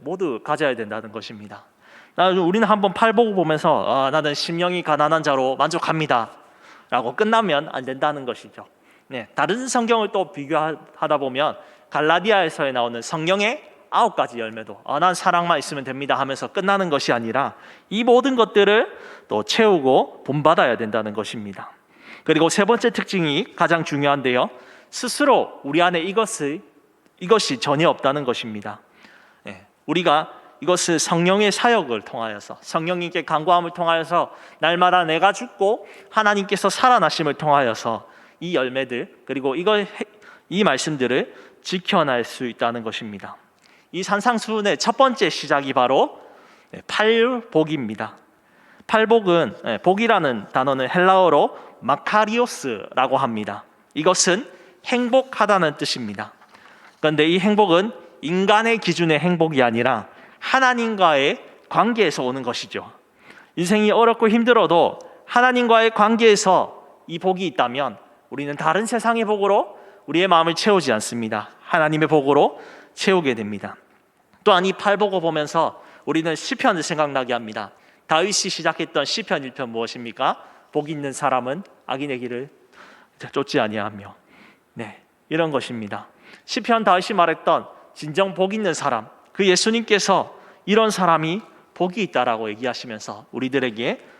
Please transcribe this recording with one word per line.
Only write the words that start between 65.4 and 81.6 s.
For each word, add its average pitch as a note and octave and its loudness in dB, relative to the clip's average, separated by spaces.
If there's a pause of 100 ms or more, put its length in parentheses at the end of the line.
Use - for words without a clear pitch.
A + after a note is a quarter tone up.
관계에서 G#3 4 (220)
이 E3 -8
복이 F#3 -2
있다면 B2 -2 (320)
우리는 C#3+ -8
다른 D#3+ 0
세상의 A3+ -2
복으로 G3+ 0 (300)
우리의 E3+ 0
마음을 E3 4
채우지 F3 2
않습니다. A2 -4 (120)
하나님의 D#3 2
복으로 C#3+ 2 (340)
채우게 E3+ 0
됩니다. G#2 -10 (680)
또한 F#3 4
이 F#3+ 0
팔복을 G3 0
보면서 D#3 -2 (220)
우리는 D#3+ -2
시편을 G#3+ -2
생각나게 C#3+ -2
합니다. A2 -8 (340)
다윗이 F3 0
시작했던 E3 -4
시편 F3 -4
일 B2+ -12
편 B2 -10
무엇입니까? A#2 -4 (260)
"복 D3 -4
있는 C#3+ -6
사람은 C3 -4 (220)